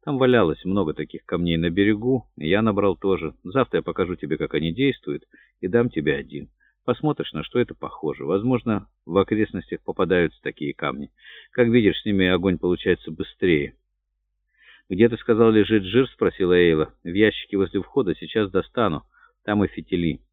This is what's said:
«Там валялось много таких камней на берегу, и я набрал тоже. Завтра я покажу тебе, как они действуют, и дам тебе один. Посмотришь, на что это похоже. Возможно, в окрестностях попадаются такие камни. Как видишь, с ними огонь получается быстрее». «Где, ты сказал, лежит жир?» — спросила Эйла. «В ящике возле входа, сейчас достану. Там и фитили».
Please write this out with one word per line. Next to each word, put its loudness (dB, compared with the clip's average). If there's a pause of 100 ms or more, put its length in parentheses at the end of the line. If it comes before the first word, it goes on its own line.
«Там -4
валялось 4
много -2
таких -12
камней -2
на 0
берегу, 0
и -8
я 2
набрал 0
тоже. -2 (100)
Завтра -4
я -2
покажу -4
тебе, -6
как -6
они -4
действуют, -4 (380)
и -8
дам 0
тебе -2
один. -10 (360)
Посмотришь, -4
на -8
что -4
это -2
похоже. -10
Возможно, -2 (160)
в -2
окрестностях -2
попадаются 0
такие -8
камни. -6 (440)
Как 2
видишь, 2
с -20
ними 2
огонь 2
получается -2
быстрее». -2 (1160)
«Где, 4
ты -2
сказал, 4
лежит 4
жир?» — 0
спросила 0
Эйла. 4 (100)
«В -10
ящике 0
возле -2
входа, -2
сейчас -4
достану. -2 (400)
Там 0
и 0
фитили». -4 (120)